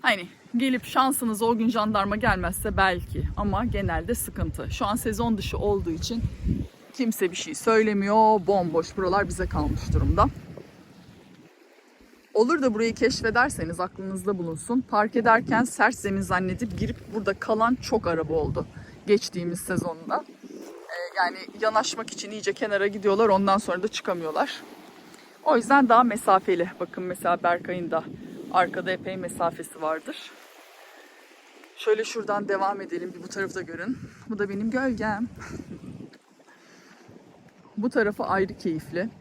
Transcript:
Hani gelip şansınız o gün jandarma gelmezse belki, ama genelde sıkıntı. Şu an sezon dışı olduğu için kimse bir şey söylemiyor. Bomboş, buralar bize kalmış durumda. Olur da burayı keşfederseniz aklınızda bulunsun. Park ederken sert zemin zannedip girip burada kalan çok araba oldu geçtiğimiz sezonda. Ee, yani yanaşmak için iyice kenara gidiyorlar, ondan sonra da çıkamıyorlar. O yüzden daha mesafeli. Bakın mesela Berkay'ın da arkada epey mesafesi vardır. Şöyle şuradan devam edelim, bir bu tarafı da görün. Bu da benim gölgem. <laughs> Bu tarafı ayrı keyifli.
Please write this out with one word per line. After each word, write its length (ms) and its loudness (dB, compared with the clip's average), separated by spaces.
Hani 260 2
gelip 280 2
şansınız 560 2
o 160 4
gün 120 2
jandarma 460 2
gelmezse 640 0
belki, 460 0
ama 280 0
genelde 500 -2
sıkıntı. 560 -6
Şu 140 -2
an 100 0
sezon 420 0
dışı 200 -4
olduğu 340 0
için 320 -4
kimse 380 0
bir 40 -10
şey 200 -8
söylemiyor. 920 4
Bomboş, 500 2
buralar 300 2
bize 180 -2
kalmış 480 -2
durumda. 360 4
Olur 280 4
da 120 2
burayı 220 0
keşfederseniz 840 0
aklınızda 580 -4
bulunsun. 520 -2
Park 260 2
ederken 480 4
sert 320 2
zemin 260 -4
zannedip 580 -2
girip 180 -4
burada 180 0
kalan 420 2
çok 320 -2
araba 260 0
oldu 320 0
geçtiğimiz 520 0
sezonda. 640 -4
Ee, 280 -8
yani 200 0
yanaşmak 480 0
için 220 -10
iyice 220 -4
kenara 340 0
gidiyorlar, 420 4
ondan 280 4
sonra 260 -2
da 40 -2
çıkamıyorlar. 720 -4
O 120 4
yüzden 340 6
daha 140 8
mesafeli. 760 2
Bakın 240 -6
mesela 400 -2
Berkay'ın 480 -2
da 120 0
arkada 380 0
epey 260 -6
mesafesi 640 -6
vardır. 500 -6
Şöyle 260 2
şuradan 440 -4
devam 340 0
edelim, 360 -8
bir 60 -16
bu 40 -16
tarafı 280 -6
da 60 -6
görün. 360 -8
Bu 100 -6
da 100 0
benim 220 -4
gölgem. 600 -2
<laughs> 40 -18
Bu 120 0
tarafı 340 2
ayrı 340 0
keyifli. 520 -4